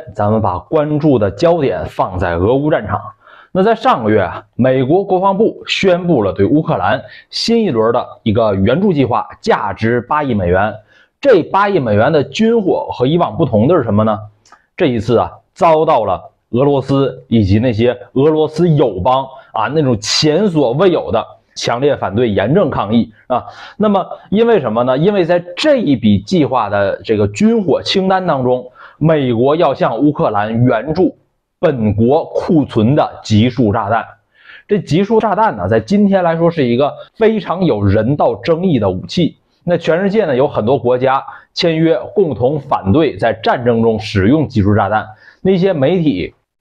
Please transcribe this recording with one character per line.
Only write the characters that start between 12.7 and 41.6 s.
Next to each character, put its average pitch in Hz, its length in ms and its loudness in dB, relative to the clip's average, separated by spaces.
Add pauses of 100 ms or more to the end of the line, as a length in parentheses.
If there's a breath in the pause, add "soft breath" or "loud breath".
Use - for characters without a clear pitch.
和 - 140 -4
以 160 140 2
往 117 180 -2
不 165 80 0
同 107 220 2
的 175 100 4
是 143 60 0
什 110 100 -4
么 104 100 2
呢？ 107 140 0 (580 soft breath)
这 180 120 0
一 123 100 0
次 110 220 2
啊， 87 120 -2 (220)
遭 160 320 2
到 147 180 2
了 92 280 -4 (180)
俄 120 140 0
罗 139 180 2
斯 139 460 -2
以 117 160 2
及 101 160 2
那 123 120 2
些 117 240 0 (180 loud breath)
俄 143 180 4
罗 156 160 2
斯 170 200 0
友 143 340 2
邦 131 260 0 (240 loud breath)
啊， 110 160 -4
那 151 160 -2
种 131 160 0
前 156 480 0
所 151 240 0
未 170 180 0
有 147 220 -4
的 110 120 0 (300)
强 123 280 -4
烈 139 140 2
反 98 180 -6
对、 117 160 0
严 107 240 0
正 175 160 2
抗 113 240 -4
议 113 180 0 (140 loud breath)
啊。 123 180 -4 (340 loud breath)
那 214 120 0
么 190 180 0 (220 loud breath)
因 220 160 2
为 226 140 4
什 127 120 -2
么 117 120 0
呢？ 127 120 0
因 160 160 2
为 196 140 0
在 175 180 0 (120)
这 294 220 2
一 226 180 0
笔 107 240 2
计 165 260 0
划 117 240 0
的 101 340 0
这 110 140 0
个 104 120 2
军 214 340 0
火 120 180 0
清 190 260 -2
单 185 200 0
当 139 160 -2
中， 127 280 -2 (280 loud breath)
美 147 340 2
国 123 220 2
要 165 180 2
向 131 240 -2
乌 147 140 2
克 143 180 -2
兰 110 340 -2
援 123 300 0
助 170 240 0 (420)
本 113 360 0
国 127 300 2
库 - 380 0
存 117 320 0
的 147 280 -2
集 110 260 2
束 120 240 0
炸 107 160 -2
弹。 113 160 -2 (600 loud breath)
这 208 100 0
集 170 260 0
束 220 160 0
炸 220 140 0
弹 190 240 0
呢， 90 100 -4
在 113 120 2
今 208 280 2
天 190 160 2
来 165 140 0
说 170 140 2
是 165 120 -2
一 120 140 2
个 143 160 0 (220 loud breath)
非 220 240 2
常 175 260 -2
有 113 160 0
人 107 340 2
道 147 200 0
争 165 280 -2
议 180 140 2
的 104 100 0
武 92 200 -4
器。 - 300 -2 (260)
那 175 120 0
全 165 240 -2
世 196 120 0
界 208 140 0
呢， 143 100 -2
有 131 120 2
很 127 160 -4
多 127 140 2
国 123 180 0
家 131 280 0 (320 loud breath)
签 165 200 0